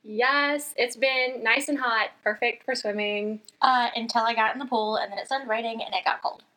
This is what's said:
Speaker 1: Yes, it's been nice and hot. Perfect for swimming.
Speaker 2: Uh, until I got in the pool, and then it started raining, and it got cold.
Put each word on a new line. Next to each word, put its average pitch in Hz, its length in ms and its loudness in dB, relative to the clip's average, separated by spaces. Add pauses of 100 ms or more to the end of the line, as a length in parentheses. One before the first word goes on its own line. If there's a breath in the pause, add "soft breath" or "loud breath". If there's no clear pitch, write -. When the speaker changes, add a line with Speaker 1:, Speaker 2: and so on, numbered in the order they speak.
Speaker 1:
Yes, 285 720 2
it's 247 180 0
been 254 480 0
nice 240 260 2
and 285 100 0
hot. 226 320 0 (120)
Perfect 220 420 0
for 254 120 -2
swimming. 208 640 -2 (200)
Speaker 2:
Uh, 254 360 4
until 233 260 0
I 226 120 2
got 220 180 4
in 254 80 -6
the 277 60 -6
pool, 220 300 0
and - 140 -2
then - 80 -8
it - 80 -8
started 269 220 -4
raining, 226 360 -2
and - 100 -10
it 254 100 -4
got - 180 0
cold. - 220 -8 (120)